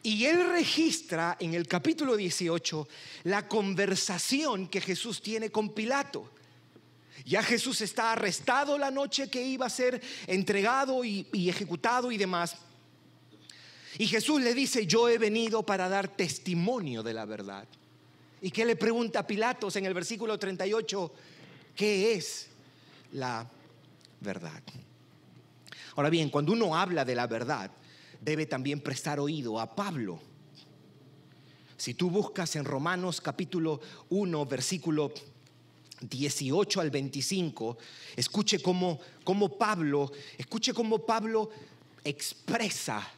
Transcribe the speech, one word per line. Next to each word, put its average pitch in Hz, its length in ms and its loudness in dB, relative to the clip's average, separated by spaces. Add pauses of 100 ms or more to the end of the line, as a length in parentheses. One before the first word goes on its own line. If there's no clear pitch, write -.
Y 214 220 2
él 349 260 6
registra 294 880 2
en 170 160 -2
el 170 120 0
capítulo 285 480 2
dieciocho 170 720 -2 (360)
la 202 240 0
conversación 196 1200 0
que 196 120 -4
Jesús 190 420 -4
tiene 220 280 -4
con 214 240 -2
Pilato. 240 580 -2 (960)
Ya 180 160 2
Jesús 233 400 0
está 226 300 0
arrestado 247 680 2
la 277 140 0
noche 277 380 -2
que 247 140 -2
iba 254 220 -2
a 220 40 -2
ser 247 300 2 (280)
entregado 233 760 2
y, 202 300 -4
y 180 160 2
ejecutado 226 640 0
y 220 60 -2
demás. 180 380 0 (1400)
Y 214 100 2
Jesús 233 340 2
le 247 120 4
dice: 247 340 2
"Yo 233 220 6
he 233 80 6
venido 220 460 2
para 190 260 0
dar 196 180 2
testimonio 170 960 -2
de 113 100 -4
la 110 120 -6
verdad". 101 420 -10 (760)
¿Y 190 100 -4
qué 226 120 0
le 233 120 4
pregunta 226 500 2
Pilatos 220 500 0
en 190 120 -2
el 185 80 0
versículo 208 420 -2
treinta 190 300 -4
y 208 60 0
ocho? 196 380 -2 (640)
"¿Qué 208 380 4
es - 360 -6 (640)
la 123 360 -4 (720)
verdad?". 90 400 -8 (1300)
Ahora 147 160 4
bien, 160 180 4
cuando 147 220 2
uno 214 240 4
habla 175 280 2
de 123 120 0
la 120 100 0
verdad, 113 460 -2 (500)
debe 156 240 -2
también 139 360 -4
prestar 143 380 -4
oído 143 400 -2
a 110 160 -6
Pablo. 135 440 -4 (1600)
Si 123 160 -6
tú 180 160 0
buscas 190 460 0
en 143 100 -2
Romanos 170 560 -2
capítulo 160 580 -2 (300)
uno, 175 360 0
versículo 151 680 0 (880)
dieciocho 143 800 0
al 151 100 0
veinticinco, 139 840 -2 (380)
escuche 196 460 0
cómo, 180 380 2 (240)
cómo 196 340 2
Pablo, 151 540 2 (260)
escuche - 360 -2
cómo 220 320 2
Pablo 220 440 2 (540)
expresa - 1040 0 (100)